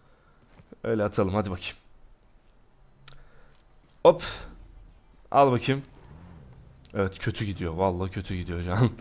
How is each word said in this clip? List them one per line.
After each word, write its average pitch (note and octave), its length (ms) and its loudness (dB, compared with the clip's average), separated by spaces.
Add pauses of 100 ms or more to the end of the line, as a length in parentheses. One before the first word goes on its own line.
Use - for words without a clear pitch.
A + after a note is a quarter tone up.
(840)
Öyle A2 200 0
atalım G2 300 0
hadi G2+ 160 0
bakayım. - 260 -8 (2250)
Hop. F3 200 8 (1080)
Al C3+ 220 6
bakayım. C3+ 300 0 (1120)
Evet G2 240 0
kötü - 260 -2
gidiyor. F2+ 300 -4
Vallahi F#2 360 2
kötü F#2+ 260 -6
gidiyor F2 260 -4
can. F#2+ 280 4 (100)